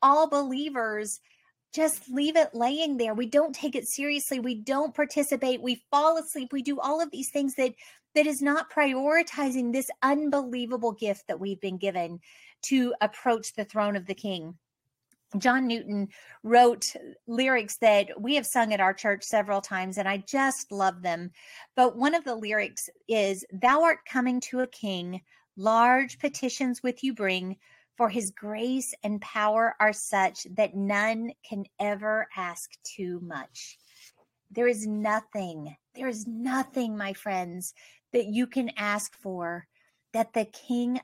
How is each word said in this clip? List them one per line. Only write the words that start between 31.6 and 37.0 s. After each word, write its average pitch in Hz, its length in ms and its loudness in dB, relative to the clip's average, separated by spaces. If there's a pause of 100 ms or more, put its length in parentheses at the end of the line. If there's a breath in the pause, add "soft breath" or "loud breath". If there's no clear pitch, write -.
ever 208 560 -2
ask 180 340 -8 (120)
too 180 380 -8
much." 160 580 -14 (720 soft breath)
There 240 180 2
is 214 180 0
nothing, 208 880 -4 (200)
there 254 140 -8
is 220 180 -8
nothing, 247 680 -4
my 202 200 -6